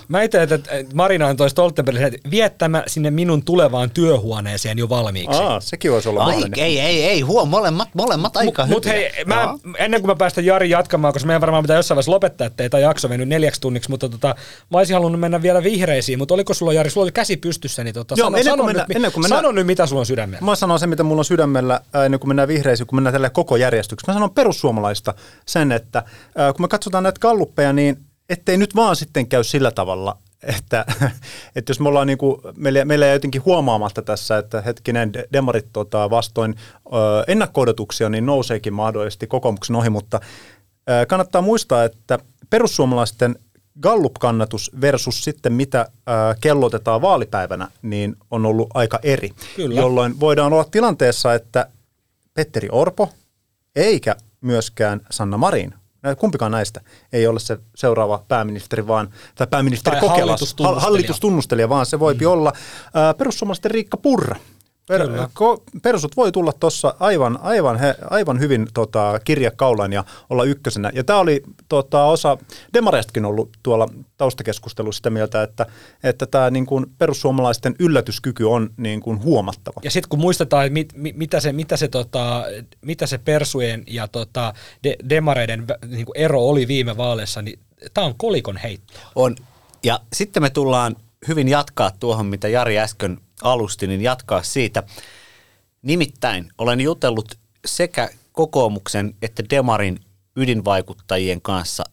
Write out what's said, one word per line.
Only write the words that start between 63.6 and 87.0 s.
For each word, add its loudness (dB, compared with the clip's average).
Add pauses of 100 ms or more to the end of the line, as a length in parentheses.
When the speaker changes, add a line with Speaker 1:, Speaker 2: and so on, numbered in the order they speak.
Speaker 2:
Riikka -4
Purra. 0 (520)
Per-, 0
Speaker 1:
Kyllä. -4
Speaker 2:
ko-, 2 (200)
persut 0
voi 2
tulla 0
tossa 0
aivan, 2
aivan 2
he-, 0 (140)
aivan 0
hyvin, 2
tota, 0
kirjakaulaan 0
ja -2 (260)
olla 2
ykkösenä. -2
Ja -4
tää 2
oli, 2 (260)
tota, 2
osa 2 (360)
demareistakin 0
ollut -2 (120)
tuolla 2 (280)
taustakeskustelussa -4
sitä -4
mieltä, -2
että, -4 (360)
että -2
tää, 2
niin -2
kuin, -2 (120)
perussuomalaisten 0
yllätyskyky -2
on, 2
niin -6
kuin, -6
huomattava. -2
Speaker 1:
Ja -6
sit -4
kun -2
muistetaan, 0
mit-, -6
mi-, -10
mitä -2
se, -2
mitä -4
se, -2
tota, -4 (400)
mitä -6
se -6
persujen -2
ja, -8
tota, -6 (300)
de-, -2 (120)
demareiden 0
vä-, -8
niin -8
kuin, -12
ero 2
oli 2
viime -2
vaaleissa, -4